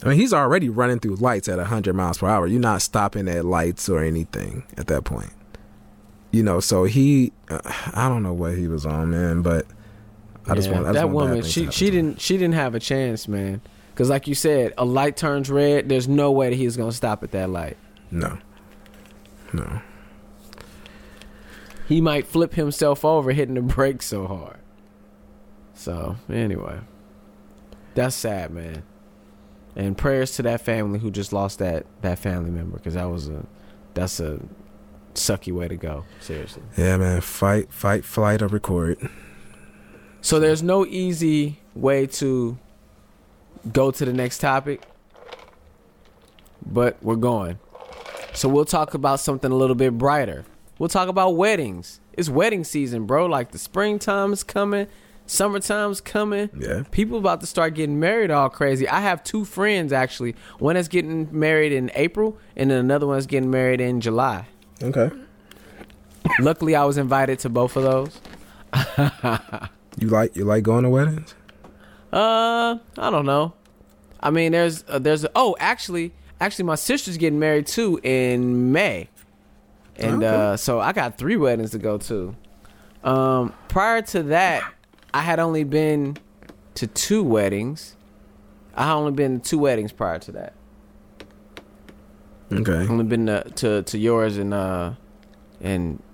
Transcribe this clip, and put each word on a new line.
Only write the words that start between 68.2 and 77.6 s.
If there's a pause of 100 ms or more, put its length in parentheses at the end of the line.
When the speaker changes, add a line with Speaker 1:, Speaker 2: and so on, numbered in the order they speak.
Speaker 2:
<laughs> (280)
Speaker 1:
You
like,
you
like
going
to
weddings? (800)
Speaker 2:
Uh, (220)
I
don't
know. (680)
I
mean,
there's,
uh,
there's, (100)
oh,
actually, (260)
actually,
my
sister's
getting
married